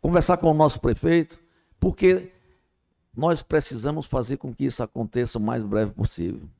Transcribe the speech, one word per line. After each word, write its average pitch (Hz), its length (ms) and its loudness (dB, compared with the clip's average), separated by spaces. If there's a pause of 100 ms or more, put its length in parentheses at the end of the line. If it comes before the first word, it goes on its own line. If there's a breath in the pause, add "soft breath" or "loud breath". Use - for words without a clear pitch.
conversar 170 360 4
com 170 120 2
o 156 60 4
nosso 151 240 4
prefeito, 160 600 0 (400)
porque 185 500 2 (840)
nós 156 260 0
precisamos 147 640 -4
fazer 127 300 -4
com 127 180 -12
que 139 120 -4
isso 127 140 -4
aconteça 120 580 -4
o - 20 -2
mais 113 240 -2
breve 104 260 0
possível. 85 520 -4 (160)